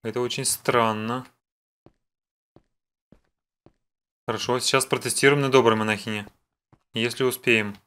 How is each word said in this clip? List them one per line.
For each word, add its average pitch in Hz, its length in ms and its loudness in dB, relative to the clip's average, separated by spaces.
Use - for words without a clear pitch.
Это 117 180 -6
очень 123 240 -4
странно. 117 800 -2
Хорошо, 120 340 -2
сейчас 135 240 2
протестируем 139 560 2
на 135 100 0
доброй 117 260 6
монахине. 107 500 -4
Если 117 320 -4
успеем. 110 640 0